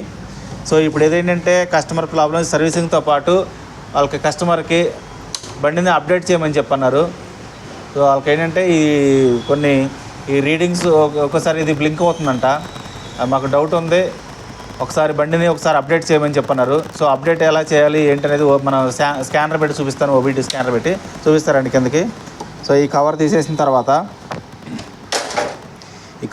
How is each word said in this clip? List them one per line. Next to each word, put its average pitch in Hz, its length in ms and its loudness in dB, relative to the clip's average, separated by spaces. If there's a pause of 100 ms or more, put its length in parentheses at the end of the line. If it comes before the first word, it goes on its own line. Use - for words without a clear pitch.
(680)
So, 160 60 2 (140)
ఇప్పుడు 151 180 2
ఏదేంటంటే, 175 480 2 (180)
కస్టమర్ 160 400 -2
ప్రాబ్లమ్, 160 400 2
సర్వీసింగ్తో 160 560 0
పాటు 151 260 2 (600)
వాళ్ళకి, 143 320 0
కస్టమర్కి 165 540 0 (840)
బండిని 175 340 2
అప్డేట్ 175 300 0
చేయమని 160 300 2
చెప్పన్నారు. 135 440 2 (920)
So, 143 40 -2 (120)
వాళ్ళకి 135 240 0
ఏంటంటే, 165 300 0 (120)
ఈ 156 40 4 (680)
కొన్ని, 143 260 2 (580)
ఈ 139 60 2 (100)
రీడింగ్స్ 175 380 0 (160)
ఒక-, 147 240 0
ఒక్కోసారి 160 380 -2
ఇది 151 180 0
బ్లింక్ 156 260 0
అవుతుందంట. 139 380 -2 (720)
అది 127 160 -2
మాకు 135 220 -2
డౌట్ 156 240 2
ఉంది, 165 200 2 (840)
ఒకసారి 156 340 0
బండిని 165 340 0
ఒకసారి 156 280 0
అప్డేట్ 160 280 0
చేయమని 147 300 2
చెప్పన్నారు. 131 380 2 (200)
So, 156 160 0
అప్డేట్ 156 380 0
ఎలా 156 100 2 (120)
చేయాలి 151 280 4 (120)
ఏంటనేది 147 400 0
ఓ-, 139 140 4
మన 139 100 2 (200)
స్కా-, 143 220 0 (100)
స్కానర్ 156 340 0
పెట్టి 147 180 0
చూపిస్తాను, 139 380 0
ఓబీడీ 131 300 2
స్కానర్ 127 280 -4
పెట్టి 156 160 0 (320)
చూపిస్తారండి 151 500 2
కిందకి. 131 280 2 (640)
So, 139 60 2 (120)
ఈ - 20 2 (100)
కవర్ 151 260 2
తీసేసిన 156 400 0
తర్వాత, 131 280 2 (2250)
ఈ 113 80 -10